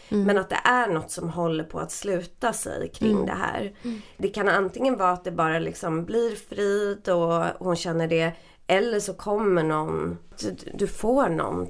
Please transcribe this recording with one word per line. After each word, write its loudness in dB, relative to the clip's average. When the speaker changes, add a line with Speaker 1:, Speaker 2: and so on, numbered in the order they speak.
Speaker 1:
Mm. 2
Speaker 2:
Men 6
att -2
det -2
är 4
något -2
som -6
håller 0
på -12
att -8
sluta -4
sig -6
kring 2
Speaker 1:
Mm. 2
Speaker 2:
det -2
här. -4
Speaker 1:
Mm. -8
Speaker 2:
Det 0
kan 0
antingen 2
vara 4
att -2
det -6
bara 2
liksom -4
blir 0
frid -2
och 2
hon 0
känner 0
det, 2
eller 2
så -4
kommer 2
någon, -2
du, -6
du -2
får 2
någon -2